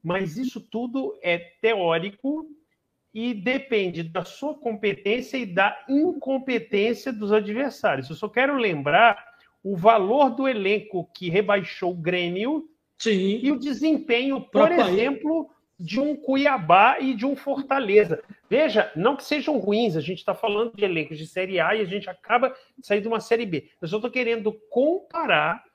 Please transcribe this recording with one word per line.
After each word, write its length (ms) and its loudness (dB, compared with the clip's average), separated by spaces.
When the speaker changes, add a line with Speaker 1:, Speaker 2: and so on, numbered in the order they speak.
Speaker 1:
Mas 360 -4
isso 240 -6
tudo 640 -6
é 160 0
teórico 840 -2
e 200 -4
depende 680 -2
da 220 -6
sua 300 -8
competência 800 -4
e 100 -6
da 320 0
incompetência 1200 0
dos 180 -4
adversários. 800 0
Eu 60 -10
só 120 -8
quero 280 0
lembrar 640 4
o 140 -4
valor 540 4
do 180 -2
elenco 640 -2
que 140 -8
rebaixou 640 0
o 40 -8
Grêmio 720 -4
Speaker 2:
Sim. 440 0
Speaker 1:
e 100 2
o 60 -2
desempenho, 840 0
por 260 4
Speaker 2:
Pra 100 2
Bahia. 60 4
Speaker 1:
exemplo, 680 0
de 220 -6
um 160 -2
Cuiabá 840 4
e 160 -2
de 120 -4
um 100 0
Fortaleza. 840 2
Veja, 480 2
não 180 2
que 100 -12
sejam 340 -2
ruins, 360 0
a 60 -2
gente 240 -8
tá 100 -2
falando 400 -2
de 100 -2
elencos 320 -2
de 100 -12
Série 340 -4
A 160 2
e 60 0
a 40 0
gente 240 -6
acaba 460 0
de 80 -20
sair 160 0
de 60 -6
uma 120 -2
Série 260 0
B. 240 -6
Eu 80 -8
só 120 -4
tô 100 -6
querendo 420 -2
comparar 920 0